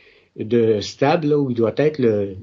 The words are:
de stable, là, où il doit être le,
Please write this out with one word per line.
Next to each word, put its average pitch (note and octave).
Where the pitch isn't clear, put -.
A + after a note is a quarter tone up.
de A2
stable, D3
là, D3
où C#3+
il A#2
doit A2
être D3
le, G#2